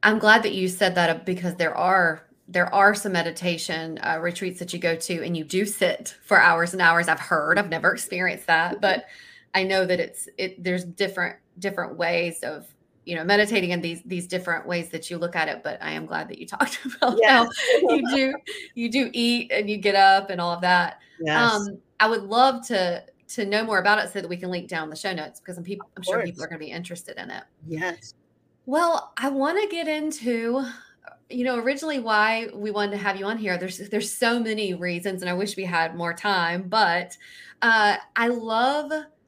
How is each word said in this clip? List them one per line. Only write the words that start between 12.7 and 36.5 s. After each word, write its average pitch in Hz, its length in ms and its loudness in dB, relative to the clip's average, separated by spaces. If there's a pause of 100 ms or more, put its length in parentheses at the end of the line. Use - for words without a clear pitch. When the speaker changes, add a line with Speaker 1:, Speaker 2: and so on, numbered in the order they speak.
Speaker 1:
you 170 100 -6
know, 160 80 -6
meditating 202 480 2
in 175 100 -2
these, 170 240 -8
these 175 220 -8
different 175 400 -4
ways 170 220 -4
that 160 200 -10
you 175 80 -8
look 175 180 -4
at 160 120 0
it. - 160 -6
But - 180 -8
I 156 100 -6
am 156 140 -8
glad 160 240 -6
that - 80 -12
you - 100 -14
<laughs> - 0 -
talked - 380 -2
about 247 340 0
Speaker 2:
Yeah. 240 260 8
Speaker 1:
how 494 500 2
you 262 200 0
do, 269 180 2 (420)
you 233 160 -4
do 247 220 0
eat 240 380 0
and 208 180 -2
you 214 80 -2
get 196 180 2
up 196 340 6
and 175 100 -4
all 175 120 0
of 175 100 -4
that. 180 380 2 (200)
Speaker 2:
Yes. 165 340 4
Speaker 1:
Um, 202 260 -4 (200)
I 220 80 6
would 220 160 0
love 240 440 4
to, 180 360 0 (260)
to 214 160 -4
know 208 200 0
more 208 140 2
about 208 200 4
it - 140 -4
so 196 80 -4
that 175 60 -10
we 175 100 -6
can 180 140 -6
link 175 180 -6
down 160 200 -6
the 156 60 -12
show 196 160 -6
notes, 156 280 -10
because 175 180 -12
I'm 170 60 -12
peop-, 196 180 -10
Speaker 2:
Of - 60 -18 (100)
Speaker 1:
I'm 185 60 -14
sure 220 200 -2
people 175 140 -8
Speaker 2:
course. 156 80 -10
Speaker 1:
are 160 40 -12
gonna 165 100 -12
be 151 120 -12
interested 175 460 -12
in - 140 -12
it. - 120 -12 (240)
Speaker 2:
Yes. 170 460 -8 (520)
Speaker 1:
Well, 330 520 0
I 262 120 -2
wanna 294 380 0
get 339 200 -4
into, 254 800 -2 (640)
you 247 160 -2
know, 247 120 0
originally 277 420 -2
why 220 540 2
we 208 160 -6
wanted 202 220 -2
to 202 60 -6
have 202 180 -2
you 190 80 -8
on 220 140 -4
here. 190 200 -2
There's, 185 200 -8 (120)
there's - 220 -4
so 240 280 2
many 214 340 -2
reasons, 180 480 -4
and 180 80 -4
I 180 40 0
wish 202 220 -4
we 190 80 -6
had 170 320 -2
more 170 180 -4
time, 180 540 0